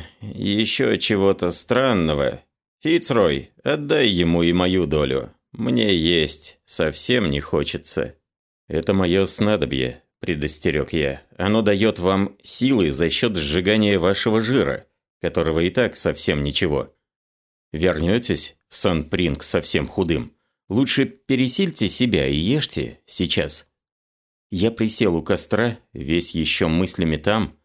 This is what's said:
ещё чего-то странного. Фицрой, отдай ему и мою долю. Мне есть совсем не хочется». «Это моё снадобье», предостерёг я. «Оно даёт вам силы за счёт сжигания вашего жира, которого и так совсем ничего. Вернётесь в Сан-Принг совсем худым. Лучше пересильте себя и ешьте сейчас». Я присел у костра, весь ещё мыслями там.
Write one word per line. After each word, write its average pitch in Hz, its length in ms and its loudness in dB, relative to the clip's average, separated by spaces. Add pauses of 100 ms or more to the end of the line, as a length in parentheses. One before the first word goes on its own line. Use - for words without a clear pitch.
(220)
ещё 107 760 0
чего-то 95 540 2
странного. 90 880 0 (400)
Фицрой, 117 720 2 (120)
отдай 147 440 0
ему 85 340 2
и 85 100 4
мою 90 360 2
долю. 69 440 -2 (200)
Мне 113 440 0
есть 80 720 0
совсем 87 640 0
не 71 100 -2
хочется». - 760 -4 (520)
«Это 82 280 -2
моё 95 320 2
снадобье», 67 760 -2 (180)
предостерёг 73 720 -2
я. 69 280 -2 (160)
«Оно 104 240 0
даёт 104 380 2
вам 98 420 0
силы 120 480 2
за 76 220 0
счёт 113 240 0
сжигания 92 640 2
вашего 98 420 2
жира, 110 460 0 (340)
которого 80 380 0
и 87 100 2
так 117 260 0
совсем 78 460 0
ничего. 71 500 -2 (800)
Вернётесь 85 840 0 (100)
в - 80 -12
Сан-Принг 82 680 0
совсем 80 440 0
худым. 82 440 -2 (360)
Лучше 131 380 0
пересильте 131 840 0
себя 101 360 2
и 69 100 0
ешьте 82 720 -2
сейчас». - 640 -2 (800)
Я 104 220 0
присел 110 440 0
у 80 60 -2
костра, 107 560 -2 (160)
весь 78 380 -2
ещё 80 360 -2
мыслями 82 500 0
там. 95 480 -2